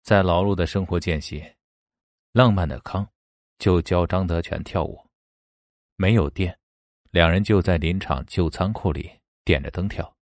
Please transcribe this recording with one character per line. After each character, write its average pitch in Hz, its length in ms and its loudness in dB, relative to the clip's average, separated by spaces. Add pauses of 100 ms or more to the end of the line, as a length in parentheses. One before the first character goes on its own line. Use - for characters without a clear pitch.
在 101 220 2
劳 87 200 2
碌 101 120 0
的 87 120 0
生 95 200 -4
活 87 120 -2
间 82 220 -2
隙， - 240 -12 (880)
浪 120 180 6
漫 95 160 0
的 69 140 -8
康 98 260 -6 (520)
就 90 240 2
教 87 240 0
张 92 200 -2
德 85 140 -2
全 80 240 -8
跳 - 200 -4
舞。 - 220 -12 (880)
没 95 180 2
有 78 160 2
电， 90 280 -6 (520)
两 85 200 4
人 98 140 2
就 101 160 4
在 87 160 2
林 95 240 0
场 - 240 -4
旧 85 240 -2
仓 95 240 -2
库 98 180 -2
里 - 300 -8 (240)
点 73 180 2
着 67 80 -10
灯 90 160 -6
跳。 - 380 -8